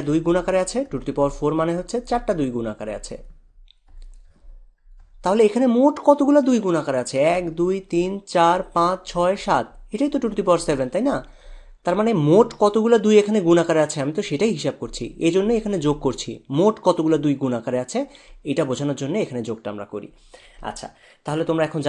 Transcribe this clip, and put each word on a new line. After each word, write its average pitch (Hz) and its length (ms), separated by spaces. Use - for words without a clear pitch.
দুই 151 180
গুণ 170 140
আকারে 185 240
আছে, 226 140
two 139 120
to - 80
the 139 100
power 143 200
four 147 220
মানে 165 180
হচ্ছে 180 180
চারটা 240 260
দুই 147 160
গুণ 117 220
আকারে 107 280
আছে। - 160
তাহলে 208 240
এখানে 240 180
মোট 285 200
কতগুলো 285 300
দুই 247 160
গুণ 175 160
আকারে 139 240
আছে? - 120
এক, 180 100
দুই, 185 160
তিন, 175 180
চার, 175 260
পাঁচ, 180 240
ছয়, 180 260
সাত, 135 200
এটাই 277 180
তো 285 100
two 226 80
to 202 80
the 196 100
power 170 200
seven, 135 260
তাই 208 160
না? 196 60
তার 175 140
মানে 220 120
মোট 214 200
কতগুলো 220 420
দুই 214 180
এখানে 214 240
গুণ 170 160
আকারে 160 240
আছে, 147 180
আমি 147 140
তো 208 40
সেটাই - 360
হিসাব 143 240
করছি, 120 220
এই 165 100
জন্য 196 120
এখানে 214 180
যোগ 147 100
করছি। 120 240
মোট 208 160
কতগুলো 160 380
দুই 143 180
গুণ 127 160
আকারে 123 260
আছে, - 140
এটা 143 140
বোঝানোর 139 360
জন্য 143 140
এখানে 123 240
যোগটা 113 220
আমরা 101 220
করি। 104 160
আচ্ছা, - 180
তাহলে 151 200
তোমরা 160 240
এখন 156 200